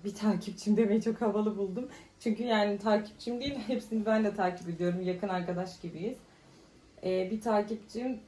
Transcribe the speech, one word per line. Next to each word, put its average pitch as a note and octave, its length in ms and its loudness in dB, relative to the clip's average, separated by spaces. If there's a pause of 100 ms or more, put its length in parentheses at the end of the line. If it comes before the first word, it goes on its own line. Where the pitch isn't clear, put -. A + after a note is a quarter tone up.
bir G3+ 100 -4
takipçim G#3 600 2
demeyi G#3+ 240 4
çok A3 200 -2
havalı G#3 360 2
buldum. G3 320 -4 (300)
Çünkü A3+ 240 0
yani G#3 340 2
takipçim A3 640 0
değil, C#4 140 -4 (120)
hepsini A3 380 -2
ben A3 180 4
de G#3 100 2
takip F3+ 360 0
ediyorum. F3 320 0
Yakın F3+ 280 -2
arkadaş F3+ 520 -4
gibiyiz. F3+ 360 -6 (840)
E, F#3 280 0
bir G#3+ 100 -4
takipçim A3 880 -2